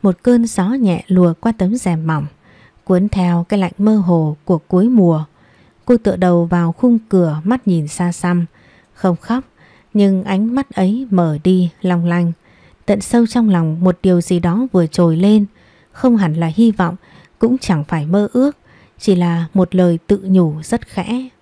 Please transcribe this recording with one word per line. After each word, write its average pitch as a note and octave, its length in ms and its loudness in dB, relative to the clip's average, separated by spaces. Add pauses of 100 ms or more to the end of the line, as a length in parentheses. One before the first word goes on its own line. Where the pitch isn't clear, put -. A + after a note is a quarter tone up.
Một F#3 200 0
cơn A#3+ 240 2
gió G3 220 -2
nhẹ A3+ 380 0
lùa F3+ 340 2
qua A#3 180 -2
tấm F#3+ 180 0
rèm E3 300 -4
mỏng, D3+ 200 -4 (580)
cuốn F#3 240 0
theo F3 400 0
cái G#3 100 -2
lạnh F#3 200 -2
mơ G#3+ 180 2
hồ E3+ 480 0
của E3+ 140 0
cuối F#3+ 300 0
mùa. E3+ 360 2 (600)
Cô A#3+ 120 4
tựa F#3+ 200 0
đầu F3 280 2
vào E3+ 280 0
khung A#3+ 260 0 (100)
cửa, D#3+ 360 0
mắt B3 240 -2
nhìn D#3+ 200 -2
xa F3 240 -4
xăm. F3 340 -2 (480)
Không F3+ 220 -2
khóc, B3 280 -6 (500)
nhưng G3 300 2
ánh G#3+ 300 -2
mắt C4+ 160 -4
ấy G#3 400 -2
mở E3 340 0
đi, F3+ 260 2 (100)
long F3 240 -2
lanh. F3 280 0 (540)
Tận G3+ 140 0
sâu A#3 260 0
trong A3+ 220 0
lòng E3 320 0
một F3+ 220 0
điều F3+ 180 2
gì F3 180 -2
đó F3 340 -2
vừa F3 140 2
trồi E3 300 0
lên, G3+ 300 2 (460)
không B3 240 0
hẳn E3+ 180 0
là E3 200 -2
hy A3+ 160 2
vọng, G3 260 -2 (420)
cũng A#3+ 200 0
chẳng D3+ 260 -2
phải D3+ 220 -4
mơ G3 260 0
ước, C4+ 240 0 (420)
chỉ G3 160 0
là E3+ 400 0
một F#3 200 0
lời F3 320 2
tự G3 180 0
nhủ F3+ 380 2
rất - 260 -6
khẽ. B3 400 -8 (140)